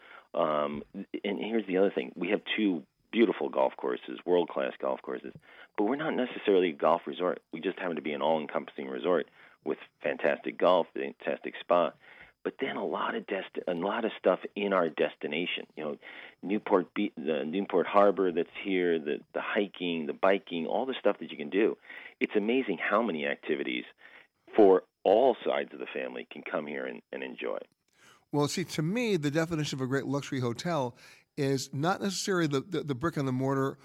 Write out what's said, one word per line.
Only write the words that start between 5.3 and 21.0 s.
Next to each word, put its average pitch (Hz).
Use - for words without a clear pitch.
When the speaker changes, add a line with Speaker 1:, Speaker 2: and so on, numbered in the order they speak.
Speaker 1:
but 104
we're 123
not 156
necessarily 95
a 73
golf 82
resort. 78
We 82
just 90
happen 87
to 71
be 76
an 69
all-encompassing 76
resort 71
with 76
fantastic 67
golf, 90
fantastic -
spa, 85
but 98
then 135
a 110
lot 104
of 104
dest-, 95
a 90
lot 101
of 104
stuff 92
in 101
our 87
destination. 78
You 78
know, 73
Newport 95
Be-, 104
the 73
Newport 87
Harbor 98
that's 82
here, 90
the, 73
the 71
hiking, 87
the 73
biking, 87
all 117
the 131
stuff 101